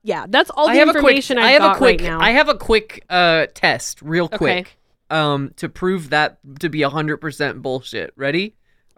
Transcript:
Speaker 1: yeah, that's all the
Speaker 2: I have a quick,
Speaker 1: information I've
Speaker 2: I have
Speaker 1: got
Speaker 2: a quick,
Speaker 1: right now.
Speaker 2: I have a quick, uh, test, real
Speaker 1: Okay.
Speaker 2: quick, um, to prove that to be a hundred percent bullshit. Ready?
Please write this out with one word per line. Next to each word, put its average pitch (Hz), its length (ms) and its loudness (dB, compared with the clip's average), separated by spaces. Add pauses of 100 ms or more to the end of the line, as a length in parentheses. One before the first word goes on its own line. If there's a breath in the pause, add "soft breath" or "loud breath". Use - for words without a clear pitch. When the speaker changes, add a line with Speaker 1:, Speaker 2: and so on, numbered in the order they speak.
Speaker 1:
yeah, 185 240 -6
that's 269 220 2
all 294 160 0
the 330 80 2
Speaker 2:
I - 20 2
have 302 140 6
a - 20 4
quick, 320 120 -2
Speaker 1:
information 269 340 2
I've 233 80 2
Speaker 2:
I 233 60 4
have 294 100 6
Speaker 1:
got 294 140 4
Speaker 2:
a - 20 -4
quick, 226 240 4
Speaker 1:
right 170 80 -4
now. 165 100 -4
Speaker 2:
I 202 120 2
have 285 180 4
a 285 80 0
quick, - 520 -2
uh, 170 440 2
test, - 480 -4
real 165 240 -2
Speaker 1:
Okay. 214 120 -8
Speaker 2:
quick, 180 400 -4 (320)
um, 143 460 -2
to 151 140 -10
prove 180 400 -4
that 151 300 -2 (200)
to 175 80 -4
be 151 140 -4
a 139 80 0
hundred 151 280 -4
percent 143 440 -8
bullshit. 127 560 -8
Ready? 160 380 -4 (420)